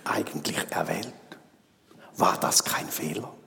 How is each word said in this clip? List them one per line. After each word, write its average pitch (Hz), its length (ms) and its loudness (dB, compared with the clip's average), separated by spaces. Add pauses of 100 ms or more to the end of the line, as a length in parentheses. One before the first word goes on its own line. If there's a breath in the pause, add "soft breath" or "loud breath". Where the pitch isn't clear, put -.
eigentlich - 540 -2 (140)
erwählt? - 420 -2 (1040 loud breath)
War 98 200 6
das - 260 4
kein - 260 -2
Fehler?“ - 420 -4 (160)